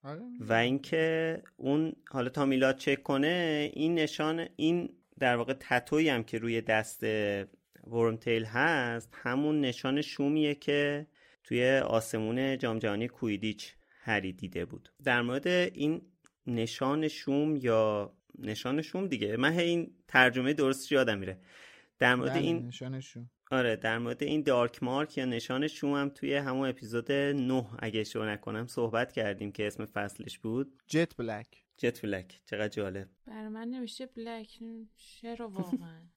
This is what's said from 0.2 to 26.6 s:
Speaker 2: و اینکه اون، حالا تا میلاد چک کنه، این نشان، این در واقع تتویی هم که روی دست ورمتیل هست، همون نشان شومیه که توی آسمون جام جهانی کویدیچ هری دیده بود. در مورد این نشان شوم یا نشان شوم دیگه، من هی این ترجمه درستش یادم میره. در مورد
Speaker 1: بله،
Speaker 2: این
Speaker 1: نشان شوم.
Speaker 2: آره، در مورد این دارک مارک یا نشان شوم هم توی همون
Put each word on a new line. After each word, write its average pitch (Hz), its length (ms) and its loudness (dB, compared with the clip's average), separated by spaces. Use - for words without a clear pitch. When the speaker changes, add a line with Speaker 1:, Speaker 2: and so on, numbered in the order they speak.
Speaker 2:
و 113 140 -2
اینکه 160 920 2
اون، 151 380 0
حالا 123 200 -2
تا 139 160 0
میلاد 131 320 4
چک 139 260 0
کنه، 151 680 0
این 160 220 0
نشان، 160 600 0
این 170 340 2
در 123 160 4
واقع 120 240 0
تتویی 147 500 2
هم 120 140 2
که 113 140 -6
روی 113 240 0
دست 110 420 0
ورمتیل 117 580 2
هست، 120 680 0
همون 147 480 0
نشان 135 400 0
شومیه 147 540 0
که 147 520 0
توی 127 340 4
آسمون 117 800 0
جام 113 220 -2
جهانی 110 280 0
کویدیچ 107 680 -4
هری 98 320 0
دیده 87 320 -6
بود. - 240 -14
در 120 180 2
مورد 123 260 -2
این 180 540 0
نشان 131 600 0
شوم 151 480 0
یا 110 580 2
نشان 123 420 -2
شوم 185 260 -4
دیگه، 110 300 -2
من 143 160 2
هی 170 160 2
این 170 220 0
ترجمه 127 460 6
درستش 135 380 0
یادم 123 260 4
میره. 92 240 -8
در 127 160 6
مورد 131 160 0
Speaker 1:
بله، 135 100 0
Speaker 2:
این 120 260 0
Speaker 1:
نشان 131 320 -10
شوم. 120 300 -16
Speaker 2:
آره، 123 240 4
در 113 220 0
مورد 120 260 -2
این 151 180 2
دارک 123 420 2
مارک 135 340 -2
یا 131 80 -2
نشان 131 420 -2
شوم 143 280 -2
هم 139 140 0
توی 139 260 -4
همون 135 340 0